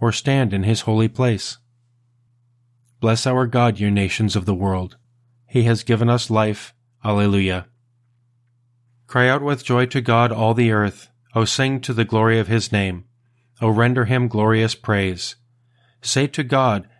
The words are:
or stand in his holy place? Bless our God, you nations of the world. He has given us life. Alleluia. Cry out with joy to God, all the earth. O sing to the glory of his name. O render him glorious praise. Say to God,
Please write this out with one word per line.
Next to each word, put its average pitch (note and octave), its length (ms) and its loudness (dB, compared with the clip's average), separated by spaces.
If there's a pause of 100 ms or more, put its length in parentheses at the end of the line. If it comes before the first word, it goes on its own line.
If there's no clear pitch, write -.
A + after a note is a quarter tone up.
or A#2 100 2
stand C3+ 420 0
in G2 100 -2
his A2 180 0
holy A2 260 0
place? A#2+ 520 -4 (1400)
Bless A2+ 280 0
our B2+ 180 2
God, A#2+ 340 0
you G2+ 120 0
nations G2+ 440 0
of F#2+ 100 -2
the G2 100 0
world. F#2 420 -4 (480)
He B2 180 0
has A2+ 200 2
given A#2 260 2
us A#2+ 200 0
life. G#2+ 440 -2 (320)
Alleluia. G2+ 640 0 (1400)
Cry B2+ 240 0
out C#3 140 0
with C#3+ 200 -4
joy B2 220 0
to B2+ 160 -4
God, A#2 320 2
all A2+ 200 0
the A#2 180 2
earth. G#2 380 -2 (260)
O A2+ 100 2
sing C3+ 360 -2
to C3 120 -6
the A2+ 100 0
glory A2+ 360 2
of G#2 80 -2
his A2 240 -2
name. F#2+ 340 -2 (560)
O A2+ 80 2
render A#2 360 2
him B2 220 0
glorious A2 480 0
praise. G2 600 -4 (680)
Say C#3 260 -2
to D3 160 -6
God, B2 460 0 (100)